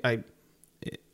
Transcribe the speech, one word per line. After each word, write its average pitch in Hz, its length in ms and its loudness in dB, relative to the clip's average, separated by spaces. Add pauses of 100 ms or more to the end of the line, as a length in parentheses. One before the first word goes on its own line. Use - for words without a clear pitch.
I, 120 200 4 (920)